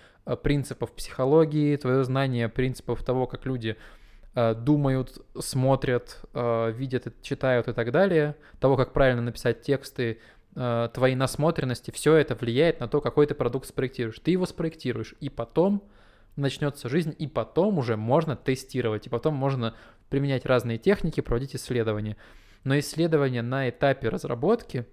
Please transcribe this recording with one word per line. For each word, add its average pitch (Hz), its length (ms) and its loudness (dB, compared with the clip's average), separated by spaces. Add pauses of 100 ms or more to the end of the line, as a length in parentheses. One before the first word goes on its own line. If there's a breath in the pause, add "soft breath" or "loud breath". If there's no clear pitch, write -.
(260 soft breath)
э, 127 100 -4
принципов 135 560 -2
психологии, 147 840 2
твоё 131 280 2
знание 127 440 0
принципов 123 560 -4
того, 127 220 0
как 127 200 -8
люди, 113 300 -4 (580 soft breath)
э, 113 200 2
думают, 131 720 0 (140)
смотрят, 131 840 0 (140)
э, 113 380 0
видят, 127 340 -4
и 117 60 -12 (100)
читают 131 460 0
и 123 40 -2
так 117 200 -2
далее, 156 440 2 (240 loud breath)
того, 135 160 4
как 131 160 2
правильно 127 300 4
написать 120 400 -2
тексты, 127 560 -2 (380 soft breath)
э, 117 360 -2
твои 131 220 2
насмотренности, 131 800 0
всё 151 220 4
это 147 200 4
влияет 127 460 0
на 117 80 -6
то, 147 120 0
какой - 260 4
ты 143 80 0
продукт 127 340 -2
спроектируешь. 127 520 -6
Ты 165 120 0
его 180 140 0
спроектируешь, 131 760 -6
и 143 100 -8
потом 185 520 0 (540 soft breath)
начнётся 139 520 -4
жизнь, 151 300 -2
и 156 100 -6
потом 170 500 0
уже 117 180 0
можно 131 400 0
тестировать, 120 720 -4
и 117 40 -18
потом 151 240 -2
можно 131 400 -2 (360 loud breath)
применять 139 360 -2
разные 120 320 2
техники, 180 420 0
проводить 131 360 -4
исследования. 107 600 -2 (480 soft breath)
Но 135 140 2
исследования 143 640 2
на 131 260 -2
этапе 135 400 0
разработки, 123 840 -2